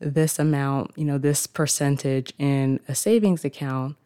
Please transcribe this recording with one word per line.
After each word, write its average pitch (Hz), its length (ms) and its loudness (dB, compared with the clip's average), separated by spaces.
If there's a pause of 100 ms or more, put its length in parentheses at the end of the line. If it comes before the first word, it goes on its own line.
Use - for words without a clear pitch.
this 156 380 0
amount, 139 560 0
you 151 100 -4
know, 143 140 0
this 147 300 0
percentage 139 880 0
in 135 480 2
a 135 80 -6
savings 208 500 2
account 135 600 -6